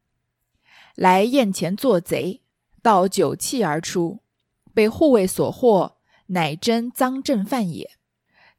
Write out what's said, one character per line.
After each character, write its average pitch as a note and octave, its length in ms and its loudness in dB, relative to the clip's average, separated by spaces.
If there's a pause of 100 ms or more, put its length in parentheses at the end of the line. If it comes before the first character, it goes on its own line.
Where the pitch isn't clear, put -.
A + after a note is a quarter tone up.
(960)
：“来 F#3 300 4
宴 B3 280 0
前 F#3 240 -4
作 G#3+ 240 2
贼， D#3+ 420 -6 (380)
盗 G3 280 2
酒 F3+ 260 0
器 B3 300 -4
而 D#3 160 -2
出， F3 400 -6 (520)
被 G#3+ 160 2
护 D4 220 2
卫 G#3 160 4
所 C#3+ 240 -2
获， G3+ 460 0 (300)
乃 E3 280 -4
真 A#3 340 -2
赃 C4 320 -2
正 A#3+ 240 -2
犯 A3 240 -4
也。” G#2 220 -12 (680)